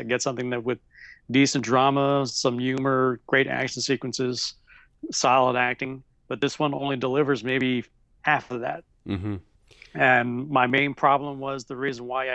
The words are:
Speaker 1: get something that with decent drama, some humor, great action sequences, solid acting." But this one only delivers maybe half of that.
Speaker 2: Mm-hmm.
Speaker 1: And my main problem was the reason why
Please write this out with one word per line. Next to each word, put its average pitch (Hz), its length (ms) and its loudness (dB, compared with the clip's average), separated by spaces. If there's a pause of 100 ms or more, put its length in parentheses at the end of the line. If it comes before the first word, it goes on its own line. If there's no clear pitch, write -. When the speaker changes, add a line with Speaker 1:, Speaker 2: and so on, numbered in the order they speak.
Speaker 1:
get 123 160 0
something 123 260 -2
that 123 140 -4
with 120 160 -2 (500)
decent 135 340 4
drama, 139 600 2
some 120 320 -2
humor, 131 680 0
great 135 200 2
action 131 360 -4
sequences, 127 720 -4 (560)
solid 127 460 4
acting." 131 440 -2 (260)
But 123 140 -6
this 139 160 0
one 147 160 0
only 139 240 -4
delivers 131 460 0
maybe 127 420 0 (380)
half 147 280 0
of 120 100 -6
that. 135 220 -6 (240)
Speaker 2:
Mm-hmm. 101 280 -4 (580)
Speaker 1:
And 127 560 2
my 131 180 4
main 139 260 0
problem 139 460 2
was 135 260 -8
the 135 100 -12
reason 123 300 -6
why 131 300 -4